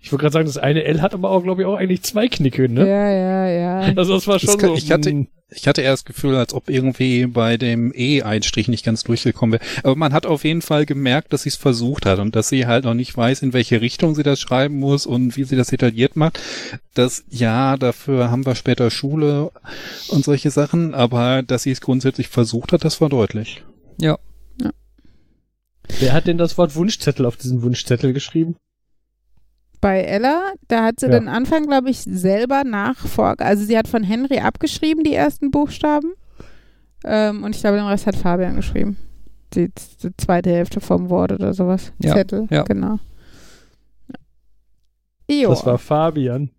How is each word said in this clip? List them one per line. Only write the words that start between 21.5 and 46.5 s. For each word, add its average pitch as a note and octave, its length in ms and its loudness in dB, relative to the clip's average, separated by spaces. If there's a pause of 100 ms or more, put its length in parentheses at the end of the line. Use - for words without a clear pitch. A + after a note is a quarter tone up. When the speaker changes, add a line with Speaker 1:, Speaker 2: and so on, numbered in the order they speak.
Speaker 3:
sie C3+ 80 0
es - 80 -4
grundsätzlich C3 480 -2
versucht - 440 0
hat, F3 120 2
das - 180 -2
war D#3 80 2
deutlich. G#2+ 540 -2 (360)
Speaker 4:
Ja. D#3 180 2 (440)
Speaker 2:
Ja. - 80 -2 (1300)
Speaker 1:
Wer - 160 4
hat E3+ 120 4
denn E3+ 120 0
das E3+ 180 0
Wort E3 180 2
Wunschzettel D#3 520 0
auf A#2+ 100 -2
diesen B2+ 260 -2
Wunschzettel B2 520 0
geschrieben? E3 420 -2 (1300)
Speaker 2:
Bei F#3+ 200 2
Ella, D4 500 0 (160)
da A3+ 160 2
hat A#3 160 0
sie C4+ 60 0
Speaker 1:
Ja. B3 120 6
Speaker 2:
den A3+ 80 0
Anfang, D4+ 400 0
glaub C4 200 2
ich, C4 140 -2
selber G#3 640 0
nach A3+ 340 -2
vor-, - 400 0
also G3+ 260 0
sie A3 140 2
hat A3+ 100 0
von A3+ 160 0
Henry A#3+ 360 0
abgeschrieben, D#4 640 -2
die D4+ 100 0
ersten D4 360 0
Buchstaben. D4 600 0 (880)
Ähm, G#3+ 420 -2
und G#3 120 -6
ich - 60 -8
glaube, G3+ 160 2
den G#3 80 -2
Rest G3+ 200 0
hat G3+ 80 0
Fabian F3+ 420 0
geschrieben. - 420 0 (560)
Die F3 200 0
z-, - 280 -18
die F3+ 160 -8
zweite F3+ 320 0
Hälfte F3 320 0
vom F3+ 260 -2
Wort F3+ 240 0
oder F#3+ 220 -2
sowas. F#3 440 -2
Speaker 4:
Ja, D#3+ 140 2
Speaker 2:
Zettel, G3+ 380 0
Speaker 4:
ja. D3+ 140 2
Speaker 2:
genau. G#3 340 -4 (2250)
Jo. C#4 200 2
Speaker 1:
Das - 140 2
war B2 140 2
Fabian. D3 800 -2